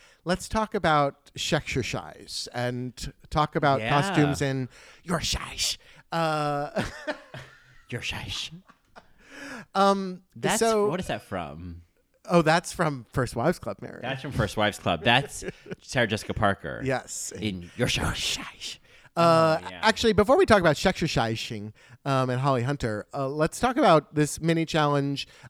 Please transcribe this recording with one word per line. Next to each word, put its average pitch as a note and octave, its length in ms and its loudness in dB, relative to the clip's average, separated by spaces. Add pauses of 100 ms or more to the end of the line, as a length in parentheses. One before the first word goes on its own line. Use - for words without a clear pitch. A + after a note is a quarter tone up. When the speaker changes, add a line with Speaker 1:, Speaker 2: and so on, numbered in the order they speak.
(240)
Speaker 1:
let's F3+ 240 -2
talk A3 260 -2
about D3+ 640 2
Shexercise - 1160 -4
and B2 600 -6 (160)
talk D3+ 260 0
about D3 240 2
Speaker 2:
Yeah. A2 100 -4 (120)
Speaker 1:
costumes C#3+ 400 2
in C3+ 260 -2 (380)
your F3 160 -2
shish. - 580 -6 (320)
Uh, D3+ 720 -2 (540)
<laughs> - 520 -20
Speaker 2:
Your A#2+ 120 -8
shish. - 500 -8 (1200)
Speaker 1:
um, G3 500 2 (120)
Speaker 2:
That's, D#3 240 0
Speaker 1:
so A3 300 2
Speaker 2:
what F#3 100 -2
is - 80 -8
that A#2 140 -6
from? E2+ 600 -8 (460)
Speaker 1:
Oh, F3 120 6
that's D#3 320 2
from D3 400 -2
First B2 240 -2
Wives D3 220 0
Club, G2+ 200 -8
Mary. - 220 -14
Speaker 2:
That's C3+ 200 -6
from D3 120 -10
First A2 240 -2
Wives G#2 220 2
Club. F2 260 -2
That's A#2+ 400 2 (180)
Speaker 1:
<laughs> - 180 -14
Speaker 2:
Sarah A#2+ 260 0
Jessica G2+ 260 -4
Parker. D#2+ 500 0
Speaker 1:
Yes. - 560 -6
Speaker 2:
In F#2 380 -6
your A#2 100 0
shish. - 500 -2 (800)
Speaker 1:
Uh, E3 460 6
Speaker 2:
Oh, - 80 -12
yeah. F3+ 120 -12
Speaker 1:
actually, A3 320 4
before G#3+ 240 6
we G4 80 6
talk G#3 160 8
about D#3+ 160 4
Shexercising, A2+ 960 -2 (320)
um, C3 240 2
and B2 100 -2
Holly C3+ 240 2
Hunter, A#2+ 500 -4
uh, C3+ 140 -4
let's D3+ 320 0
talk B3 160 0
about F3+ 400 6
this D3 240 0
mini E3 260 0
challenge. C#3+ 640 0 (220)